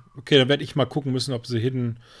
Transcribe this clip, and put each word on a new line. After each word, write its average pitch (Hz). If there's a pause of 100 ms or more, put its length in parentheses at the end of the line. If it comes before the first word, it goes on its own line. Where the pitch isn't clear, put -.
(160)
okay, 139
dann 127
werd 143
ich -
mal 131
gucken 135
müssen, 127
ob 117
sie 120
Hidden 120 (200)